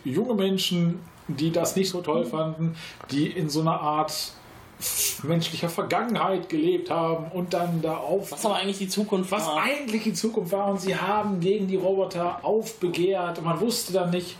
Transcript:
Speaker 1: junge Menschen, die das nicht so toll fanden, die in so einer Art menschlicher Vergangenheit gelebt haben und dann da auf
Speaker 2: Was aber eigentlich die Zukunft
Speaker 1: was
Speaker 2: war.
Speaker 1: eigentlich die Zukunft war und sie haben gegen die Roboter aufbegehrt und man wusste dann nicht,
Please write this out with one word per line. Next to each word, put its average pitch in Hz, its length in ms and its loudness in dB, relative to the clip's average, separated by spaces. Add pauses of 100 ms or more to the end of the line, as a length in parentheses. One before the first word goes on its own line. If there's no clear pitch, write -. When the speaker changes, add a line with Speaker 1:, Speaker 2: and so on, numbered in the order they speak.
Speaker 1:
junge 208 320 0
Menschen, 190 640 2 (300)
die 156 240 0
das 165 240 0
nicht 190 140 2
so 175 100 -4
toll 165 240 0
fanden, 160 500 -2 (380)
die 151 160 2
in 165 200 -2
so 147 120 0
einer 160 200 2
Art 156 520 0 (880)
menschlicher 165 460 0
Vergangenheit 185 800 0
gelebt 170 420 2
haben 165 400 0
und 180 240 -2
dann 175 280 0
da 160 140 -2
auf 190 360 -2
Speaker 2:
Was - 120 -2
aber 202 120 2
eigentlich 190 220 -2
die 196 100 -4
Zukunft 196 420 0
Speaker 1:
was 208 160 0
Speaker 2:
war. 156 160 2
Speaker 1:
eigentlich 254 400 0
die 220 120 0
Zukunft 214 380 -2
war 202 140 2
und 196 140 0
sie 180 160 -2
haben 202 420 0
gegen 190 300 2
die 190 80 2
Roboter 180 680 0
aufbegehrt 180 920 0
und 165 60 -6
man 160 160 2
wusste 214 320 0
dann 180 180 2
nicht, 175 300 -2